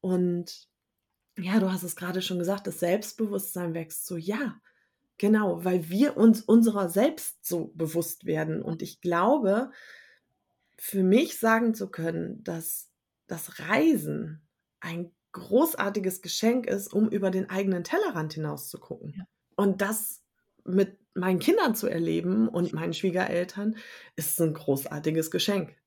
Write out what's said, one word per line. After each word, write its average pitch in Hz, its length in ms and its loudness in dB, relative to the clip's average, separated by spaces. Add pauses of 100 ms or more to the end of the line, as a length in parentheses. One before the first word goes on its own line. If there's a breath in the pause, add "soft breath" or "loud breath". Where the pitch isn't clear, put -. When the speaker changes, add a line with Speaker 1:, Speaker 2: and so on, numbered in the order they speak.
Speaker 1:
Und 180 680 -2 (680)
ja, 190 220 2
du 190 120 2
hast 180 100 -4
es 175 140 -8
gerade 180 260 -4
schon 180 160 -2
gesagt, 190 280 -2
das - 140 -8
Selbstbewusstsein 190 920 -2
wächst 160 320 -8
so. 180 100 -8
Ja, 202 440 -6 (580)
genau, 202 460 2
weil 180 260 0
wir 226 260 2
uns 226 260 8
unserer 214 460 6
selbst 233 580 0
so 170 280 -2
bewusst 160 520 -4
werden. 156 360 -2
Und 160 200 -6
ich - 180 -12
glaube, 208 720 2 (1040 loud breath)
für - 240 -2
mich 220 360 4
sagen 226 360 2
zu 202 160 -8
können, 165 540 -6
dass - 460 -8 (360)
das - 340 -12
Reisen 160 880 0 (320)
ein 170 320 -10 (200)
großartiges 202 880 0
Geschenk 226 440 0
ist, 196 260 -4
um 214 160 4
über 196 220 0
den 190 200 -2
eigenen 190 340 0
Tellerrand 202 500 -2
hinaus 151 340 -8
zu - 100 -14
gucken. - 380 -14
Speaker 2:
Ja. 190 80 -12 (320)
Speaker 1:
Und 196 240 2
das 208 420 -4 (420)
mit 190 340 2 (160)
meinen 185 240 0
Kindern 339 360 4
zu - 140 -4
erleben 170 600 0
und 175 240 -2
meinen 165 220 -4
Schwiegereltern, 185 800 -2 (400 loud breath)
ist - 240 -4
ein 160 140 2
großartiges 156 760 -2
Geschenk. 185 460 -2 (100)